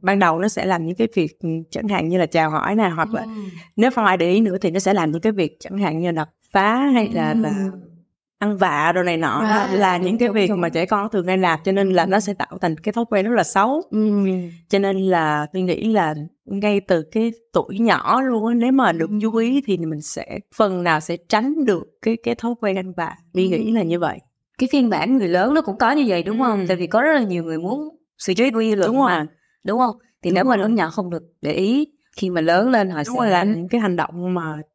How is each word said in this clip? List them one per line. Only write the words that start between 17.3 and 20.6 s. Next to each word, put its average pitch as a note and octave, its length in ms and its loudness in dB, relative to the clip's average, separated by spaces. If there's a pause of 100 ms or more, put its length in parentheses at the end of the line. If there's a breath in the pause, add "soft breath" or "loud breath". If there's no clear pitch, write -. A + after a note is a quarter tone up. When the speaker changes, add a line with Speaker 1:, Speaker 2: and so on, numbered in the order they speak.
Speaker 1:
tuổi F#3 260 -2
nhỏ A3+ 420 2
luôn A#3 260 0
á, A#3+ 60 0
nếu A#3+ 180 2
mà B3+ 200 4
được E3 180 -2
Speaker 2:
Ừ. G#3 120 -2
Speaker 1:
chú A3 140 -2
ý B3 300 0
thì F#3+ 120 0
mình D#3+ 240 -6
sẽ - 380 -10 (160)
phần F#3+ 280 0